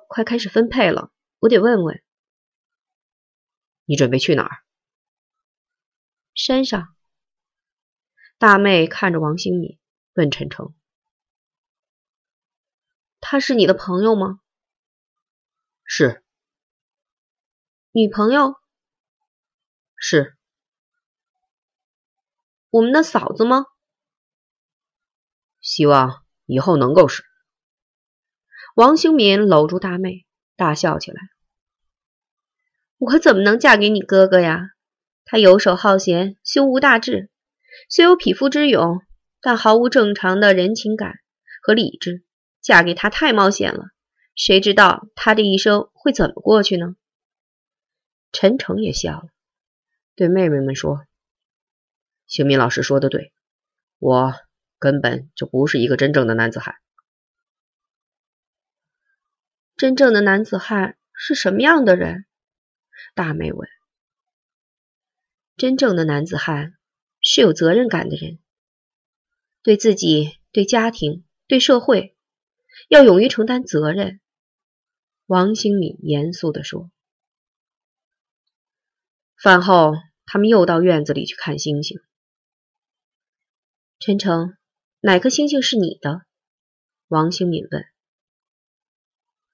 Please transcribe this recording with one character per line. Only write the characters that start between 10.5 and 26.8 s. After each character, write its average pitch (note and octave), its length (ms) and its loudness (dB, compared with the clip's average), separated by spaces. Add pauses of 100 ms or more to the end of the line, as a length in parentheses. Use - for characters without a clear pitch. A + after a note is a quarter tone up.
：“他 - 180 -4
是 C4+ 160 -2
你 G#3 100 2
的 F#3+ 80 2
朋 F#3 300 -4
友 A3 120 2
吗 F#3+ 260 -6 (1400)
？”“是。 - 400 -4 (1700)
”“女 A3 180 0
朋 G#3+ 240 0
友 C#4 220 0 (1400)
？”“是。 - 400 -4 (2250)
”“我 A3+ 120 2
们 A#3 100 0
的 D4+ 100 4
嫂 A#3+ 300 -4
子 A3 140 -2
吗 C4 200 0 (2000)
？”“希 - 240 -4
望 C3+ 400 0 (200)
以 C3 140 -4
后 E3+ 160 0
能 C3 180 0